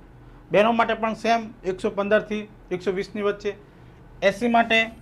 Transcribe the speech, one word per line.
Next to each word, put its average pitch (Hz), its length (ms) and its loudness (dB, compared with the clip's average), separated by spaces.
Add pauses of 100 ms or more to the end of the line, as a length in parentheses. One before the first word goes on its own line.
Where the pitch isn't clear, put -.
(520)
બહેનો 208 200 4
માટે 226 220 2
પણ 220 200 -2
સેમ 226 400 0 (100)
એકસો 185 260 -4
પંદર 202 320 2
થી 208 260 -8 (240)
એકસો 180 200 -4
વીસ 185 240 -6
ની 208 60 -6
વચ્ચે. 202 340 -4 (640)
એસ 196 180 2
સી 240 80 -2
માટે, 226 440 2 (100)